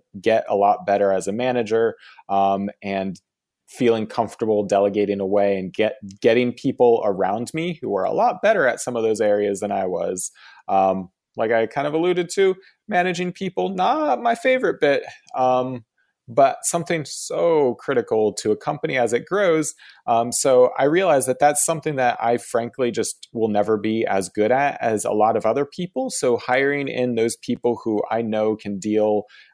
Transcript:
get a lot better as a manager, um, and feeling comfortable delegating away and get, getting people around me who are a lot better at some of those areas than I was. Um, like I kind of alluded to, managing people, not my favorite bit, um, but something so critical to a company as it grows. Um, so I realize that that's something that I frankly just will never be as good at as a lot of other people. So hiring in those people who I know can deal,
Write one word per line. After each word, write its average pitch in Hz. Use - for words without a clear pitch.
get 110
a 107
lot 101
better 101
as 95
a 98
manager, 113
um, 98
and 95
feeling 113
comfortable 110
delegating 101
away 101
and 95
get, 107
getting 120
people 120
around 101
me 165
who 104
are 95
a 101
lot 240
better 196
at 113
some 123
of 113
those 110
areas 104
than 101
I 98
was. 90
Um, 95
like 110
I 113
kind 143
of 147
alluded 175
to, 190
managing 180
people, 185
not 254
my 233
favorite 254
bit, 143
um, 127
but 131
something 165
so 156
critical 110
to -
a 104
company 151
as 117
it 123
grows. 170
Um, 117
so 127
I 135
realize 151
that 127
that's 147
something 156
that 123
I 120
frankly 120
just -
will 113
never 104
be 110
as 95
good 107
at 135
as 110
a 107
lot 107
of 104
other 123
people. 226
So 123
hiring 139
in 127
those 113
people 120
who 107
I 113
know 107
can 101
deal, 107